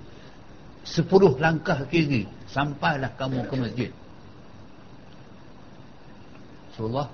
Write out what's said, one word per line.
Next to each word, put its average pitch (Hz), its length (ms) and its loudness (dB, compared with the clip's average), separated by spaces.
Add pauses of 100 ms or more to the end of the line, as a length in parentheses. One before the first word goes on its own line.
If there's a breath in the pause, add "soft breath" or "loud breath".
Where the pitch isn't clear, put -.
(840 loud breath)
sepuluh 170 560 8
langkah 156 480 2
kiri, 143 400 4 (240)
sampailah 143 640 0
kamu 131 320 0
ke 139 80 0
masjid." 117 340 0 (2750)
"Rasulullah, 120 440 -2